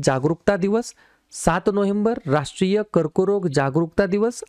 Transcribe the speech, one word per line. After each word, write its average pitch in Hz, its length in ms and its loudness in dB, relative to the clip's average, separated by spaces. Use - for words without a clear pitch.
जागरूकता 147 520 0
दिवस, 202 380 -2
सात 180 300 0
नोव्हेंबर 202 400 0
राष्ट्रीय 185 500 0
कर्करोग 185 540 0
जागरूकता 156 580 0
दिवस 208 440 -2